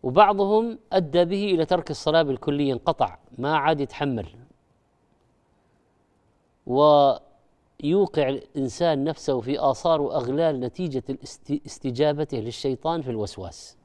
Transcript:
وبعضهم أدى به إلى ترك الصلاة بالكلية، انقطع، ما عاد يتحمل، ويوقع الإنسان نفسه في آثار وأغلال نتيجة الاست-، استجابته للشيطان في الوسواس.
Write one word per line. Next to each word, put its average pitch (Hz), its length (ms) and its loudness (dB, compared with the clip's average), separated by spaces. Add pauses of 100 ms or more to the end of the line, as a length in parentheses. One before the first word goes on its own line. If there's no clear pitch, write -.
وبعضهم 202 760 2 (140)
أدى 175 320 2
به 196 200 -2
إلى 170 200 2
ترك 170 260 -2
الصلاة 156 300 2
بالكلية، 143 520 -2
انقطع، 120 440 -2 (200)
ما 147 200 -2
عاد 147 220 2
يتحمل، 135 480 -4 (2500)
ويوقع 147 1600 2
الإنسان 139 760 -2
نفسه 143 380 -2
في 131 180 -4
آثار 151 420 2
وأغلال 143 580 -2
نتيجة 131 500 -6
الاست-، - 560 -8
استجابته 143 720 -2
للشيطان 135 640 -4
في 131 80 -8
الوسواس. 101 760 -10